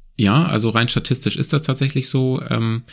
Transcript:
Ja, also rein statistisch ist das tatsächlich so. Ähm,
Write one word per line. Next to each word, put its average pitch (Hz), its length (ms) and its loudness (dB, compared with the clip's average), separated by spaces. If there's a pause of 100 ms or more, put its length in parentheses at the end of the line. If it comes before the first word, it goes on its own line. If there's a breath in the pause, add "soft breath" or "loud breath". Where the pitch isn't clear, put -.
(180)
Ja, 117 300 4
also 113 220 0
rein 113 200 2
statistisch - 480 -2
ist - 160 -2
das 143 80 0
tatsächlich 135 480 -2
so. 131 400 0
Ähm, 113 320 -2 (120)